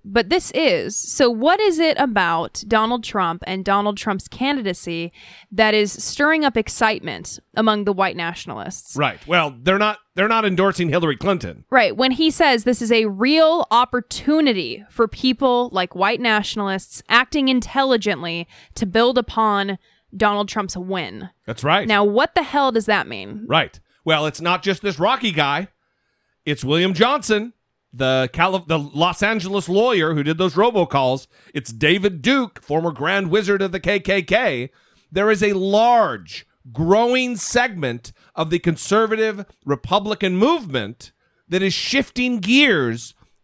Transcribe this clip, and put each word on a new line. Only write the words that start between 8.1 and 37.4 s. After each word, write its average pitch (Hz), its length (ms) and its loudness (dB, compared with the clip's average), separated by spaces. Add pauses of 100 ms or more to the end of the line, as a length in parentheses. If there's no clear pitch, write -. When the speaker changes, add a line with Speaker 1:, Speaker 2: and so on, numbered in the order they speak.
Speaker 1:
nationalists? 170 800 -10
Speaker 2:
Right. 135 300 -4
Well, 151 340 0
they're 180 180 2
not, 214 200 0 (160)
they're 196 140 0
not 226 160 2
endorsing 185 460 0
Hillary 156 260 0
Clinton. 156 540 -4
Speaker 1:
Right. 220 260 4
When 262 160 2
he 311 180 2
says 254 320 2
this 240 200 0
is 226 100 0
a 220 140 4
real 302 680 2
opportunity 240 1160 0
for 226 200 0
people 247 640 0
like 180 240 -2
white 208 240 0
nationalists 208 880 -2
acting 262 400 2
intelligently 208 960 -2 (300)
to 226 100 -4
build 233 320 2
upon 202 580 0 (400)
Donald 208 320 0
Trump's - 280 -6
win. 180 540 -8 (160)
Speaker 2:
That's 117 180 -8
right. 165 240 2
Speaker 1:
Now, 208 160 4
what 214 320 2
the 339 80 2
hell 277 260 0
does 226 160 -2
that - 220 0
mean? 101 400 -12
Speaker 2:
Right. 147 300 0 (260)
Well, 156 220 2
it's 151 140 -6
not 175 220 -2
just 190 200 -2
this 175 180 -4
Rocky 220 320 0
guy. 151 360 -2 (760)
It's 147 200 -4
William 170 300 2
Johnson, 226 600 0 (380)
the 131 400 0
Calif-, 180 360 0
the 160 100 0
Los 147 420 -2
Angeles 202 480 -2
lawyer 190 460 2
who 147 80 0
did 156 160 -2
those 180 160 0
robocalls. 143 720 2 (260)
It's 127 200 -8
David 170 500 0
Duke, 254 400 0
former 165 300 -2
Grand 170 400 -2
Wizard 196 280 2
of 190 120 -2
the 185 80 -6
K 202 180 0
K 196 240 -2
K. 160 480 -2 (400)
There 196 180 0
is 208 140 2
a 202 120 2
large, 196 920 2 (260)
growing 240 600 2
segment 175 800 -4 (240)